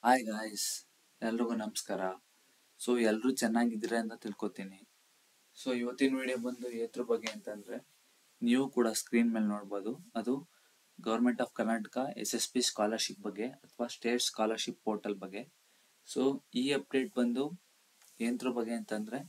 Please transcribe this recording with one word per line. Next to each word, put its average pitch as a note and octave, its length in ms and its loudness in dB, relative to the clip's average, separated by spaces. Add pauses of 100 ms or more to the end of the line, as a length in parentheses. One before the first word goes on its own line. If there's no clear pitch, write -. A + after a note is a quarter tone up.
Hi B2 240 8
guys, G#2+ 360 -4 (580)
ಎಲ್ರಿಗೂ A#2 380 0
ನಮಸ್ಕಾರ. G#2+ 400 -4 (800)
So, - 100 -2 (200)
ಎಲ್ರೂ A2 200 2 (100)
ಚೆನ್ನಾಗಿದ್ದೀರಾ A2+ 600 2
ಅಂತ A2+ 120 -6 (100)
ತಿಳ್ಕೊತೀನಿ. G2 560 -8 (800)
So, - 80 -6 (140)
ಇವತ್ತಿನ C3 380 2
video B2+ 260 0
ಬಂದು B2 220 -6 (140)
ಏದ್ರ A#2 280 -4
ಬಗ್ಗೆ A2 260 2
ಅಂತಂದ್ರೆ, G#2+ 400 -10 (680)
ನೀವು B2 220 4 (120)
ಕೂಡ A#2 120 6 (120)
screen A#2 340 4
ಮೇಲೆ A2 200 2
ನೋಡ್ಬೋದು, G2+ 380 -6 (260)
ಅದು A#2 160 0 (720)
Government A#2 380 2
of - 140 -8
Karnataka A2 380 0 (280)
S - 140 -4
S - 140 -2
P B2 180 2
scholarship G#2 580 -2
ಬಗ್ಗೆ G#2 200 -4 (160)
ಅಥವಾ - 320 -6
state A#2+ 340 0
scholarship A2 480 -2 (100)
portal G#2 360 -2
ಬಗ್ಗೆ. G2 180 -8 (720)
So, - 80 -2 (420)
ಈ C3 40 0 (140)
update C3 300 0 (100)
ಬಂದು B2 260 2 (720)
ಏನ್ದ್ರ A#2+ 400 0
ಬಗ್ಗೆ A#2 200 -2
ಅಂತಂದ್ರೆ G#2+ 480 -6